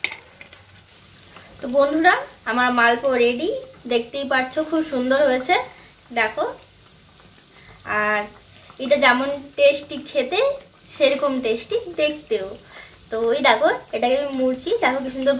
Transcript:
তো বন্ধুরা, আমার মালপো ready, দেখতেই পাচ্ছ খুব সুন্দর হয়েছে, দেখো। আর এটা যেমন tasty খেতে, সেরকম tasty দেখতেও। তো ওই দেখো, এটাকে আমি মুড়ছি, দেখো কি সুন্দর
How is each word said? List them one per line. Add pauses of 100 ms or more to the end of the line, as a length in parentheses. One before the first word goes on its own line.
(1600)
তো (100)
বন্ধুরা, (360)
আমার (100)
মালপো (140)
ready, (420)
দেখতেই
পাচ্ছ (160)
খুব (100)
সুন্দর
হয়েছে, (640)
দেখো। (1600)
আর (640)
এটা
যেমন (280)
tasty (140)
খেতে, (540)
সেরকম (120)
tasty (240)
দেখতেও। (640)
তো (140)
ওই (100)
দেখো, (280)
এটাকে
আমি (100)
মুড়ছি, (140)
দেখো
কি
সুন্দর